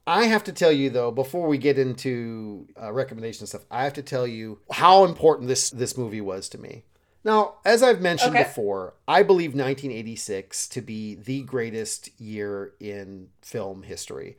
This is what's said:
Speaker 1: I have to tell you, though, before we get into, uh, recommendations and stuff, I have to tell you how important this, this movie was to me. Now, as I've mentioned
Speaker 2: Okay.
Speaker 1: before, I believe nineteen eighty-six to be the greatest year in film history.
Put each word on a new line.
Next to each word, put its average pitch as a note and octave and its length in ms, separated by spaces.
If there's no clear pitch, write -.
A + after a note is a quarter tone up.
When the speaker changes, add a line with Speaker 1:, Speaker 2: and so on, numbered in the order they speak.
Speaker 1:
I F#3 180
have A3 200
to F#3+ 80
tell E3+ 180
you, C#3 180
though, A#2+ 220
before C3+ 360
we D3 100
get C3+ 200
into, A#2 920
uh, G#2+ 100
recommendations A2+ 500
and G#2 80
stuff, - 220
I A#2+ 120
have C#3+ 100
to C#3+ 100
tell B2+ 240
you A2 320
how F#3 320
important D#3 440
this, B2+ 220
this B2 280
movie A2 240
was F#2+ 280
to - 80
me. - 260
Now, G#4+ 320
as A3+ 160
I've A3+ 200
mentioned D#3+ 340
Speaker 2:
Okay. - 80
Speaker 1:
before, G2 500
I F3 160
believe E3+ 320
nineteen C3+ 360
eighty-six A2 760
to - 140
be G#2+ 340
the C3 260
greatest A2+ 680
year G2+ 580
in G2 500
film G2 400
history. - 580